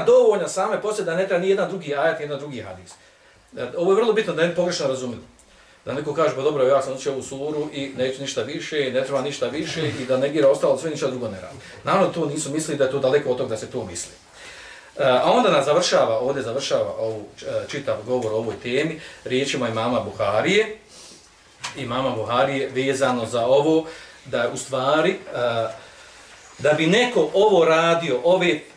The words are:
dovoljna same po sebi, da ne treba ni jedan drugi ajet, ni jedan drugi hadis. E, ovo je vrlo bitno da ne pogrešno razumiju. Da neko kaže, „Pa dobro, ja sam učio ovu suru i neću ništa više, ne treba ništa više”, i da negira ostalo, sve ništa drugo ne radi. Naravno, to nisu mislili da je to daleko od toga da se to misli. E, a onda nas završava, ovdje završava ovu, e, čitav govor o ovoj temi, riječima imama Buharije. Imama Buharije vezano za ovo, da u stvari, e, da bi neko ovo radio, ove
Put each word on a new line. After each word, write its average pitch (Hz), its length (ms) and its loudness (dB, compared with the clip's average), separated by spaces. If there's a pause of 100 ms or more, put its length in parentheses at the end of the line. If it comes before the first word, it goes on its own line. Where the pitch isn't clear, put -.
dovoljna 220 420 6
same 202 340 -2
po 208 120 -4
sebi, 185 120 -2
da 165 100 -2
ne 190 120 0
treba 175 140 2
ni 190 80 0
jedan 196 200 2
drugi 160 260 -6
ajet, 156 240 2
ni 151 40 -8
jedan 143 160 -6
drugi 135 220 -10
hadis. 90 300 -16 (680)
E, 127 100 -6 (100)
ovo 175 140 2
je 190 40 6
vrlo 226 180 4
bitno 190 200 0
da 160 140 2
ne 170 80 -2
pogrešno 175 320 0
razumiju. 123 320 -4 (680)
Da 123 80 -6
neko 147 200 -6
kaže, 147 220 0
„Pa 131 60 -6
dobro, 143 220 2
ja 135 180 4
sam 127 120 -6
učio 131 180 -6
ovu 131 120 -4
suru 147 500 -6
i 139 240 -8
neću 131 240 -2
ništa 131 200 -6
više, 143 500 -4
ne 127 120 0
treba 139 180 -2
ništa 143 260 -4
više”, 160 400 -4 (140)
i 123 40 -8
da 127 120 0
negira 143 320 4
ostalo, 147 280 4
sve 160 120 -4
ništa 147 180 -4
drugo 123 200 -4
ne 95 140 -10
radi. 80 140 -14 (280)
Naravno, 175 240 2
to 165 180 -2
nisu 143 260 -6
mislili 156 260 -4
da 139 60 2
je 131 80 0
to 139 80 -2
daleko 135 300 2
od 123 80 0
toga 127 120 -4
da 110 80 -4
se - 140 -10
to 117 140 -6
misli. 87 280 -12 (840)
E, 147 60 0
a 131 280 4
onda 226 200 4
nas 139 140 4
završava, 147 540 4
ovdje 131 240 -2
završava 117 560 -2
ovu, 110 260 -4 (160)
e, 110 260 -6
čitav 117 280 -4 (100)
govor 117 280 -2
o 110 40 0
ovoj 113 260 -4
temi, 147 380 -2 (240)
riječima 127 440 -2
imama 123 300 0
Buharije. 110 760 0 (1000)
Imama 127 320 -2
Buharije 123 600 0
vezano 131 560 0
za 117 200 0
ovo, 156 400 4 (400)
da 120 280 -2
u - 40 -8
stvari, 147 540 0
e, 190 40 0 (1400)
da 147 140 4
bi 160 140 2
neko 190 460 4
ovo 190 320 6
radio, 165 580 2
ove 175 360 4 (180)